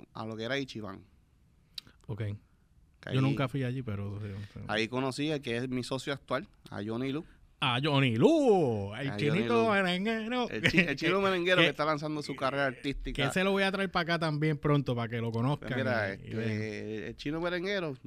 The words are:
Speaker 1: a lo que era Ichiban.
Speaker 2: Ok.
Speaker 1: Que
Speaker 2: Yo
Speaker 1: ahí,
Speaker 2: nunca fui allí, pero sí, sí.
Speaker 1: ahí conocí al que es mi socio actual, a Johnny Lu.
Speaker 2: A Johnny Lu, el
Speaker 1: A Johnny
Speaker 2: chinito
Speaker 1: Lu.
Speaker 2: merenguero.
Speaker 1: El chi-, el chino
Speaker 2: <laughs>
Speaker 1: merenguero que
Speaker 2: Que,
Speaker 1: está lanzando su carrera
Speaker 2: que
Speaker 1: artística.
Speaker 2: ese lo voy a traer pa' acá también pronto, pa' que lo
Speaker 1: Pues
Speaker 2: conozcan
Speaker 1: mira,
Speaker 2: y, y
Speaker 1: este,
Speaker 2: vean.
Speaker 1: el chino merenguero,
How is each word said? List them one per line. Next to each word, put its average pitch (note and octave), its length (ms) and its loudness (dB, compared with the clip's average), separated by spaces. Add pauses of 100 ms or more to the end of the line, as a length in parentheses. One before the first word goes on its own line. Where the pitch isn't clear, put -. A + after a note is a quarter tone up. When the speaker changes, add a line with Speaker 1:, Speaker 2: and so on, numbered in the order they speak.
(140)
Speaker 1:
a A2+ 120 -8
lo A2 100 -8
que A2 80 -6
era C3 140 -2
Ichiban. G#2 460 -8 (1040)
Speaker 2:
Ok. G#2 140 -6
Speaker 1:
Que G#2 140 -4 (800)
Speaker 2:
Yo C3 60 2
Speaker 1:
ahí, - 20 4
Speaker 2:
nunca C3+ 280 2
fui C#3 160 -4
allí, B2+ 180 -4
pero G2+ 380 -6
sí, G#2+ 60 -8 (280)
sí. G#2+ 140 -12
Speaker 1:
ahí G#2+ 200 0
conocí C3+ 420 -2
al D3 100 -2
que A#2+ 160 -4
es C3 120 -2
mi B2+ 160 -2
socio C3+ 280 -4
actual, C3+ 360 -6 (220)
a G2+ 140 -8
Johnny B2 280 -4
Lu. D#3 120 -6 (360)
Speaker 2:
A B2+ 200 2
Johnny C#3 360 4
Lu, E3 800 6
el C#3 140 -6
Speaker 1:
A - 40 -4
Johnny - 60 -6
Speaker 2:
chinito A3+ 480 4
Speaker 1:
Lu. A3 40 2
Speaker 2:
merenguero. G#3+ 800 0
Speaker 1:
El A2 180 -4
chi-, G3 120 4
el C#3+ 160 2
chino E3+ 240 2
Speaker 2:
<laughs> - 0 -
Speaker 1:
merenguero F#3 400 4
que E3 60 8
Speaker 2:
Que, D3 40 4
Speaker 1:
está D3 140 0
lanzando D3+ 380 -2
su C#3+ 120 -6
carrera C#3 300 0
Speaker 2:
que C3+ 120 2
Speaker 1:
artística. C#3 520 -4
Speaker 2:
ese F#3 160 0
lo G3 80 4
voy G3 100 2
a G3 80 2
traer F#3+ 200 -2
pa' F3+ 100 0
acá E3+ 180 0
también D#3 400 2
pronto, C#3+ 380 2
pa' A#2 120 -2
que A#2 120 -4
lo A#2 100 -2
Speaker 1:
Pues A2+ 120 0
Speaker 2:
conozcan C3 340 -2
Speaker 1:
mira, A2+ 380 0
Speaker 2:
y, - 80 -14
y - 40 -16
Speaker 1:
este, G2 100 -6
Speaker 2:
vean. G#2+ 720 -4
Speaker 1:
el A2+ 80 -12
chino D#3 240 -4
merenguero, F3 560 -4 (100)